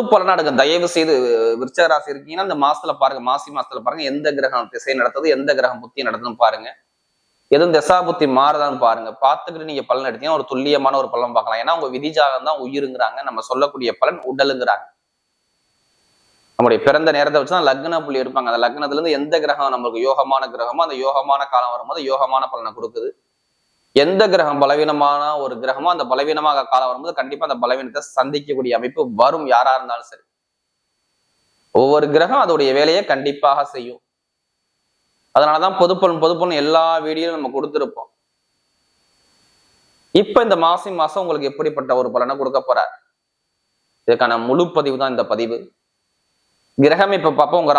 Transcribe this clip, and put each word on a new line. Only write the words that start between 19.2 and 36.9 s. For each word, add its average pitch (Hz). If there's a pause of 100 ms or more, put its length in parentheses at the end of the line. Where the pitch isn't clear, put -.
கிரகம் 143
நம்மளுக்கு 120
யோகமான 135 (120)
கிரகமோ 120
அந்த 143
யோகமான 139 (140)
காலம் 123
வரும்போது 127 (100)
யோகமான 131 (100)
பலனை 113
கொடுக்குது. 117 (840)
எந்த 180
கிரகம் 151
பலவீனமான 143 (220)
ஒரு 127
கிரகமோ 131
அந்த 165
பலவீனமாக 147
காலம் 131
வரும்போது 139
கண்டிப்பா 143
அந்த 139
பலவீனத்தை 127 (160)
சந்திக்கக்கூடிய 135
அமைப்பு 131 (200)
வரும், 147
யாரா 127
இருந்தாலும் 123
சரி. - (1600)
ஒவ்வொரு 143
கிரகம் 196
அதோடைய 151 (100)
வேலையை 160 (100)
கண்டிப்பாக 143
செய்யும். 123 (1400)
அதனாலதான் 156
பொது 180
பலன், 170
பொது 170
பலன் 170
எல்லா 160 (220)